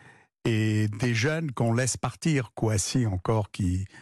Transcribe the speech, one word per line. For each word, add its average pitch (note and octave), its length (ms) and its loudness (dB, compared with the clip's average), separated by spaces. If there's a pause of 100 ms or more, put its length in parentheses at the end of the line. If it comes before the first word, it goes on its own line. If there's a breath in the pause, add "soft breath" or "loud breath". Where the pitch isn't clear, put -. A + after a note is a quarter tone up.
(440 loud breath)
Et A2 420 2 (140)
des B2 120 0
jeunes D3+ 380 0
qu'on A#2 220 0
laisse B2 240 0
partir, C3+ 580 -2
Kouassi A2+ 500 0
encore, G#2+ 460 0
qui F#2 340 0 (180 loud breath)